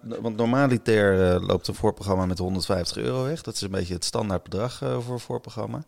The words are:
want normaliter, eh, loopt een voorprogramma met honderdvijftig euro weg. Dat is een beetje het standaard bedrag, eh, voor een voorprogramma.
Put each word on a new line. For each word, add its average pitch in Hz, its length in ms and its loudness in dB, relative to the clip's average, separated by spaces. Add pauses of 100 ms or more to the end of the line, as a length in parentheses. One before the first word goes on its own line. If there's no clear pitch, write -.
(220)
want 110 160 -4
normaliter, 113 960 4
eh, 92 140 0
loopt 95 200 0
een 98 80 -4
voorprogramma 92 500 0
met 90 120 0
honderdvijftig 90 600 -2
euro 127 260 -2
weg. 143 180 -4
Dat 113 120 -10
is - 80 -6
een 98 100 -6
beetje 92 220 -2
het 85 120 -4
standaard 101 380 -2
bedrag, 98 380 -6
eh, 127 180 -2
voor 120 140 -6
een 123 60 -6
voorprogramma. 117 680 -8